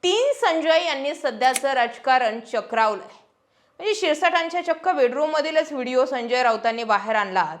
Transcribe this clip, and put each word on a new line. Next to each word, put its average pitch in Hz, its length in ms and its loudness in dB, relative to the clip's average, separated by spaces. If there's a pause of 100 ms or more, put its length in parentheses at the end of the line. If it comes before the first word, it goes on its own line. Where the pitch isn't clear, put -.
तीन 453 300 2
संजय 320 520 2
यांनी 285 300 -4
सध्याचं 262 580 0
राजकारण 240 640 0
चक्रावलंय. 220 760 -2 (680)
म्हणजे 415 160 0
शिरसाटांच्या 339 720 0
चक्क 330 240 -2
बेडरूम 277 400 2
मधीलच 311 420 0
व्हिडिओ 254 340 0
संजय 247 380 -2
राऊतांनी 226 400 0
बाहेर 214 320 0
आणला, 185 460 0